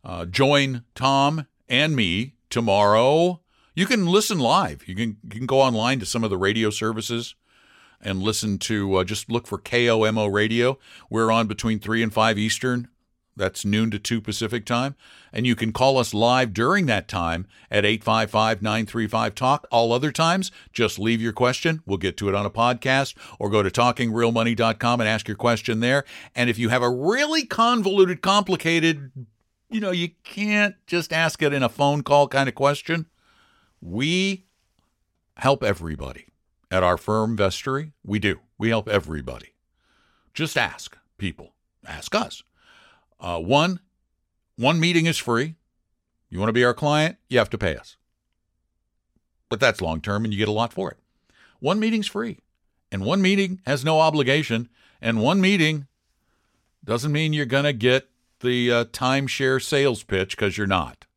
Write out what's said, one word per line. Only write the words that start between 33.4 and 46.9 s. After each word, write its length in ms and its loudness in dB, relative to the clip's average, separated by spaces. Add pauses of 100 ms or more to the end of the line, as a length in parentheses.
we 680 -2 (880)
help 260 0
everybody 640 -6 (460)
at 100 2
our 140 4
firm, 400 -2
Vestory. 560 -2 (120)
We 140 -2
do. 220 -2 (180)
We 100 0
help 200 -2
everybody. 680 -4 (800)
Just 220 -4
ask 400 -4 (220)
people. 360 -8 (320)
Ask 280 -10
us. 280 -4 (800)
Uh, 180 -6
one, 420 0 (760)
one 240 2
meeting 260 2
is 120 0
free. 360 -2 (760)
You 100 -8
wanna 120 0
be 120 4
our 100 4
client, 440 0 (100)